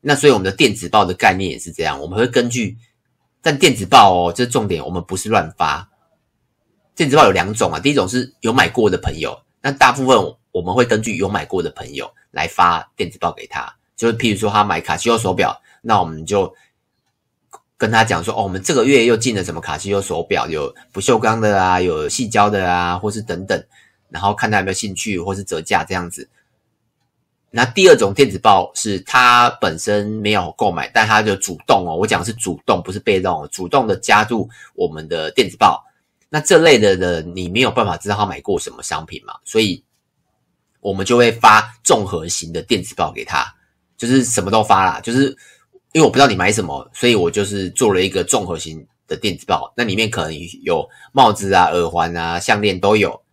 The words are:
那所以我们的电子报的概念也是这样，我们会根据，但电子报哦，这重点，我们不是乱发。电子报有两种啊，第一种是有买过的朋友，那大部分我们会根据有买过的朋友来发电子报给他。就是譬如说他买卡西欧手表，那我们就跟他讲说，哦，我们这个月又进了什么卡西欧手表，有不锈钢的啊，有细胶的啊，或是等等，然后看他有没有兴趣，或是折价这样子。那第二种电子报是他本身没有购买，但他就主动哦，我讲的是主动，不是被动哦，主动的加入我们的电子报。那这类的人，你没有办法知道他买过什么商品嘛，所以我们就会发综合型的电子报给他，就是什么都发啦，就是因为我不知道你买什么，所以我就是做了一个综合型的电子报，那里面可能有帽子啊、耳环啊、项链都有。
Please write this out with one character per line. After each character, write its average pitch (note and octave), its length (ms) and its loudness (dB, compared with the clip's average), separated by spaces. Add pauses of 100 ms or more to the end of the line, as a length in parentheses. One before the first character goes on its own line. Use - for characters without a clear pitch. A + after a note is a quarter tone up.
那 D3 140 2
所 C#3+ 140 4
以 C3+ 40 8
我 A#2 40 6
们 F#2+ 80 -2
的 F#2+ 60 0
电 G#2+ 240 2
子 E2+ 140 -10
报 G#2+ 160 4
的 F2+ 100 -2
概 F#2+ 180 2
念 F#2+ 160 -4
也 C2 100 -8
是 - 140 -14
这 D#2+ 120 -4
样， C#2+ 160 -4
我 D2 60 -10
们 F2+ 120 -6
会 A#2+ 80 2
根 A#2+ 240 0
据， A#2 260 -4 (640)
但 D3+ 160 0
电 C#3 180 4
子 F#2+ 120 -6
报 G#2+ 260 6
哦， F2 200 0
这 B2 120 -2
重 A#2+ 240 -2
点， D#2+ 160 -4
我 D2 60 -10
们 F2+ 120 -6
不 F#2+ 140 -10
是 G#2+ 120 -8
乱 F#2 280 0
发。 D#2 320 -4 (1040)
电 D#3 140 -2
子 B2+ 80 2
报 D3+ 80 8
有 G#2 60 6
两 F#2 240 -2
种 F#2 180 0
啊， D#2 80 -6
第 B2+ 80 0
一 D3 60 0
种 G2 140 0
是 A#2+ 320 -4
有 A2+ 120 -2
买 F#2 160 2
过 G#2+ 220 2
的 F2+ 80 -2
朋 - 200 -6
友， D2 220 -8 (200)
那 C3+ 120 -4
大 C#3 200 2
部 B2+ 120 -4
分 B2+ 120 2 (340)
我 F2+ 100 -4
们 F2 140 -4
会 B2 100 4
根 A2+ 160 0
据 A2 160 -6
有 F#2+ 120 -2
买 G2 180 -6
过 F#2 160 -4
的 D#2+ 80 -6
朋 C#2+ 240 -18
友 C2+ 180 -12 (200)
来 D#2 140 -6
发 F2 360 0 (140)
电 F2 140 -6
子 - 80 -20
报 E2+ 140 -4
给 - 140 -18
他。 - 260 -12 (240)
就 A#2 120 0
是 A2+ 100 -2
譬 A#2 140 2
如 F#2+ 60 -2
说 G#2+ 120 -2
他 G#2 120 4
买 F2+ 180 0
卡 - 160 -4
西 G2 120 -4
欧 A2+ 80 4
手 G2 160 -2
表， C#2 300 -2 (180)
那 A2 200 2
我 F2+ 40 0
们 D#2+ 220 -12
就 F#2+ 260 0 (1200)
跟 A2 120 -2
他 A2+ 140 4
讲 G2 200 0
说， G#2 120 -4
哦， A2 80 -4
我 G2+ 60 -4
们 F#2 120 -6
这 D#3 140 -2
个 A#2+ 100 4
月 C3 220 4
又 A#2+ 100 4
进 A#2 200 -2
了 F#2 80 -2
什 F2 100 -8
么 D#2+ 60 -10
卡 D2+ 180 -8
西 G2 160 -4
欧 G2 80 0
手 E2+ 220 -6
表， D#2+ 240 -2
有 D2+ 260 -6 (160)
不 F#2+ 100 -8
锈 A#2+ 160 2
钢 A2+ 240 0
的 G#2 220 2
啊， F#2 180 2
有 D#2 280 -2
细 A#2 200 -6
胶 G#2 220 2
的 F#2+ 180 -2
啊， F2 300 -2
或 G#2 100 -6
是 G#2 140 -8
等 F#2 240 -10
等， F#2 180 -2 (440)
然 D#2+ 120 -12
后 G2+ 140 0
看 G#2+ 160 -2
他 G#2+ 80 2
有 F2+ 60 -2
没 F#2+ 60 -4
有 - 20 -4
兴 G2+ 200 -8
趣， F#2 280 -6
或 F#2+ 120 -6
是 G2 120 -8
折 D#2+ 180 -8
价 E2 220 -2
这 F#2+ 100 -8
样 F2 160 -6
子。 - 180 -18 (1300)
那 A#2+ 120 2
第 F#3 240 6
二 D3 60 10
种 G2+ 180 0
电 C3 160 4
子 - 80 -8
报 G2 360 4
是 G2+ 260 -4
他 B2 500 4 (100)
本 E2 180 -2
身 G#2 280 -2
没 G#2+ 260 -2
有 F2+ 240 0
购 G2+ 160 0
买， D#2+ 160 -6
但 A2 180 2
他 A2 140 4
就 G#2 160 0
主 F2 300 -8
动 F#2+ 200 2
哦， E2 80 -6
我 F#2 120 -2
讲 A2 140 0
的 F2 40 -6
是 A2 80 -6
主 F#2+ 320 -8
动， F#2 180 0
不 F#2 80 -12
是 G2 80 -8
被 G2 220 2
动 F2+ 220 -4
哦， D2+ 100 -12
主 F2+ 160 -10
动 C3 180 2
的 G2+ 100 0
加 G#2+ 280 2
入 A2+ 240 -4 (260)
我 F2+ 140 -2
们 D#2 180 -12
的 D#2 260 -6
电 G2 180 0
子 - 80 -20
报。 G2 260 2 (460)
那 D3+ 100 -2
这 E3+ 160 4
类 D#3 220 8
的 G2+ 180 4
人， F2 400 -4
你 F2+ 140 -8
没 G#2 100 -2
有 B2 100 2
办 A#2 140 -2
法 F2+ 140 -4
知 G2 100 -12
道 G2+ 80 -2
他 G#2 80 0
买 F2 160 -8
过 F#2 180 -4
什 - 120 -8
么 - 120 -20
商 D#2 220 -8
品 - 220 -16
嘛， - 80 -16 (100)
所 - 160 0
以 G2 240 -2 (960)
我 G2+ 140 -4
们 G2 100 -4
就 A#2+ 100 2
会 A#2+ 160 6
发 G#2+ 540 4
综 A2 220 2
合 E2+ 200 -6
型 E2 280 -8
的 D#2+ 80 -4
电 G2 200 -2
子 - 120 -14
报 D#2 180 -4
给 - 100 -14
他， - 320 -6 (440)
就 A#2 100 -6
是 C3 160 4
什 - 180 -2
么 F#2+ 80 -4
都 A2 140 4
发 G2 220 2
啦， - 140 -2
就 A2+ 120 -8
是 C#3 140 2 (680)
因 D#3 80 2
为 - 20 8
我 B2 60 6
不 G2+ 60 0
知 B2 60 4
道 C#3 60 8
你 A2 80 2
买 F#2 160 2
什 G#2+ 140 -2
么， C#2 300 -10
所 - 120 0
以 A#2+ 80 6
我 F2 160 2
就 G2+ 140 -2
是 G2 240 -6
做 G#2 240 0
了 F#2 100 2
一 G2 60 0
个 F2+ 160 -2
综 G#2 220 0
合 E2+ 120 -8
型 D#2+ 280 -14 (200)
的 - 80 -8
电 G2+ 220 -6
子 - 80 -20
报， - 320 -4
那 A#2+ 80 -2
里 G2+ 100 -4
面 G#2+ 160 -2
可 - 120 -4
能 D#2+ 120 -6 (280)
有 D#2+ 260 -4 (240)
帽 B2+ 180 6
子 G2 220 -4
啊、 F2+ 120 6
耳 E2+ 220 0
环 E2+ 300 -2
啊、 E2+ 240 -4
项 G#2 220 0
链 F#2 180 0
都 G2+ 160 4
有。 F#2+ 240 0 (120)